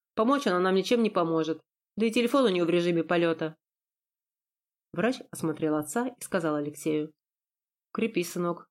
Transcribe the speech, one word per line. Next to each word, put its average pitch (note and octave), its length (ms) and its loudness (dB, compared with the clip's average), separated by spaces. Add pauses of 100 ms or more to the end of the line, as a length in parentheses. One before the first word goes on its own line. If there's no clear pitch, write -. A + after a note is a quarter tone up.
(160)
Помочь C4+ 320 2
она F3+ 120 2
нам F#3 160 2
ничем A3+ 280 2
не G#3+ 60 2
поможет. D#3+ 520 0 (360)
Да G#3+ 80 2
и A3 60 2
телефон B3 340 4
у G#3+ 40 4
неё F3+ 160 2
в D#3+ 40 0
режиме E3+ 340 2
полёта". E3 540 0 (1400)
Врач A3 260 0 (120)
осмотрел D#3 440 -2
отца F#3+ 320 -4
и B3+ 140 -12
сказал D#3+ 340 -2
Алексею: D3+ 560 -4 (800)
"Крепи, G#3+ 320 -2
сынок, F3 480 -4